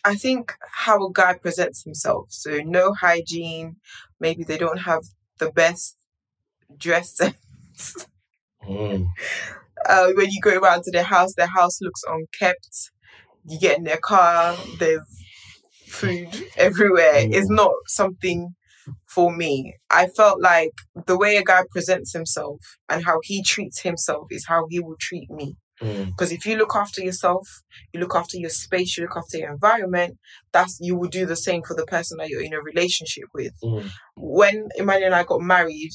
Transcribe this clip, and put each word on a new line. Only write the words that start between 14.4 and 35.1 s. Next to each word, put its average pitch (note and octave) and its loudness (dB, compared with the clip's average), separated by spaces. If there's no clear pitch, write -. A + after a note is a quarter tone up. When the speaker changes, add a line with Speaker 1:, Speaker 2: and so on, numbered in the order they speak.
Speaker 1:
there's D#3+ 2
food F3 -6
<laughs> - -14
everywhere. F3+ 6
It's F#3+ 2
Speaker 2:
Mm. G#3+ 4
Speaker 1:
not G3 6
something F3+ -2
for F3 2
me. C#3 -4
I F3+ 4
felt G3+ 4
like E3+ 4
the F3+ 2
way G#3 4
a G3 2
guy F#3 4
presents F3+ -2
himself D3+ -8
and E3 -2
how E3 2
he G3 -6
treats - -4
himself D#3 -4
is D3 -10
how E3 0
he F3 -4
will D#3+ -12
treat C#3+ -10
me. D3 -12
Speaker 2:
Mm. G2 -6
Speaker 1:
'Cause E3+ -2
if F3 -10
you G#3+ -2
look G#3+ 0
after G3+ -4
yourself, F#3 -2
you E3+ -8
look F3+ -4
after E3+ -2
your E3 -8
space, F3+ -2
you E3+ -4
look - -12
after E3 -10
your D3+ -8
environment, F3+ 0
that's, - 2
you F3+ -2
will F3 -4
do F#3 -2
the E3+ -4
same F3 -2
for E3 -8
the D#3+ -4
person E3+ -6
that D#3 -8
you're - -6
in D#3 -8
a D#3 -8
relationship E3 -4
with. C3 -10
Speaker 2:
Mm. G#2+ -4
Speaker 1:
When G3+ 2
Emmanuel G3 0
and F#3 2